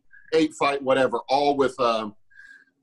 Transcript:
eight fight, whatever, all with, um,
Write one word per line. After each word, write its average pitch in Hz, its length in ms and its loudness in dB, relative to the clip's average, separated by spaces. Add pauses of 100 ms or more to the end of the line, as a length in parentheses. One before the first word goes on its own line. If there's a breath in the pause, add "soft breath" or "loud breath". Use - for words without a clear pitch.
(320 loud breath)
eight 160 220 2
fight, 139 280 -2
whatever, 127 460 0
all 139 280 2
with, 135 240 0
um, 110 340 -2 (680 loud breath)